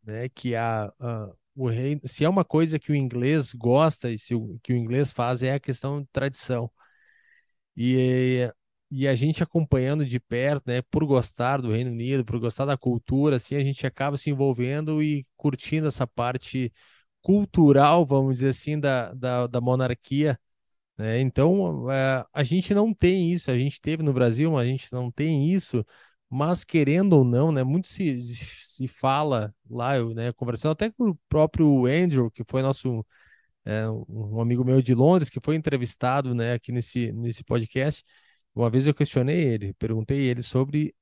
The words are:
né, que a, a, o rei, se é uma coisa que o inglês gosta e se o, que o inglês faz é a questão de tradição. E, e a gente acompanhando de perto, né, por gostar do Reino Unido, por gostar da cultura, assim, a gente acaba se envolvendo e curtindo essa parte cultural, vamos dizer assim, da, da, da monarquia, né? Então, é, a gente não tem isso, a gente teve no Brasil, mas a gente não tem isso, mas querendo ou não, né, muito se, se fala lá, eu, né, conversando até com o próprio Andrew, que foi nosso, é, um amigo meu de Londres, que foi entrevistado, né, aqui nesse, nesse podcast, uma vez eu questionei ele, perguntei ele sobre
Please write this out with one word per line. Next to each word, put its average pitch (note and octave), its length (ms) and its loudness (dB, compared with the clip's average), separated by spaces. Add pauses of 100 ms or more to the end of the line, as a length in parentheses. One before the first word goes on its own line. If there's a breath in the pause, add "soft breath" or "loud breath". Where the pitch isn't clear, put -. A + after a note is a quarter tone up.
né, A2 240 -8
que B2 260 -6
a, A2+ 460 -2
a, A2+ 300 -8 (240)
o C3 140 -4
rei, C3 380 -2
se - 180 -2
é D#3+ 40 4
uma F#3 160 2
coisa D#3 340 0
que - 140 -4
o - 20 2
inglês C3 580 0
gosta B2+ 580 2
e A2 80 -6
se - 160 -6
o, A#2+ 280 -6
que - 100 -4
o B2 40 2
inglês B2 360 -2
faz B2 300 -2
é C3 120 0
a C#3 60 -2
questão C#3 420 -6
de C3+ 100 -14
tradição. C3 580 -4 (1040 soft breath)
E, B2+ 720 2 (400)
e C#3 180 -2
a C3+ 60 2
gente D3 280 0
acompanhando D3 640 0
de B2 160 -4
perto, C3+ 460 -2
né, B2 160 -2
por D#3+ 240 -2
gostar C3 540 0
do A#2+ 120 -4
Reino B2 180 -2
Unido, A#2+ 340 -2
por A2 160 -4
gostar A#2+ 260 -4
da C#3 100 0
cultura, C3 600 0
assim, - 200 -6
a C#3+ 80 0
gente C#3 220 -4
acaba C#3 300 -4
se D3 140 -4
envolvendo C#3 720 -2
e D3 240 -2 (100)
curtindo D3+ 500 -2
essa C3 200 -2
parte B2 680 -4 (500 soft breath)
cultural, E3 840 6
vamos C3+ 300 2
dizer C3+ 140 0
assim, D3+ 300 -4
da, B2+ 340 -2
da, B2 320 -2
da A#2+ 140 -2
monarquia, B2+ 800 0 (600)
né? A2+ 220 -2
Então, C#3+ 720 0
é, C3+ 400 0
a C#3+ 120 0
gente F#3 300 0
não G#3 200 2
tem F3+ 380 2
isso, E3 180 -4
a B2 80 2
gente C#3 220 -2
teve D#3+ 220 -4
no D3 120 2
Brasil, B2 380 2
mas C3 140 0
a B2 40 0
gente - 220 -6
não B2 200 -6
tem D3+ 400 0
isso, B2 320 -2 (460 soft breath)
mas D3+ 340 -2
querendo E3 500 4
ou C3+ 100 8
não, B2+ 280 2
né, C3 120 0
muito D#3 240 -2
se, C#3 360 -4
se - 640 -10
fala C3+ 680 -2 (160)
lá, A#2+ 280 -2
eu, A#2 160 -2
né, A#2 200 -4
conversando A#2+ 380 -4
até A3 180 -4
com A3+ 200 0
o E3 60 -4 (120)
próprio D3+ 580 4
Andrew, C#3 440 2
que - 180 -12
foi C3 140 -2
nosso, B2+ 420 -2 (600 soft breath)
é, G#2+ 260 -4
um A2 500 -8
amigo A#2+ 240 0
meu C3 180 6
de B2 120 2
Londres, D#3 360 4
que - 120 -8
foi D#3 140 0
entrevistado, C3 800 -2
né, A#2+ 200 -2
aqui A#2+ 180 -8
nesse, A#2+ 400 -4
nesse A#2 320 -8
podcast, C3 600 -2 (500 soft breath)
uma A2+ 160 0
vez C3 160 2
eu D3+ 80 2
questionei C#3+ 500 0
ele, G#2 300 -2
perguntei A2+ 440 -4 (100)
ele B2 140 -2
sobre C#3+ 600 -2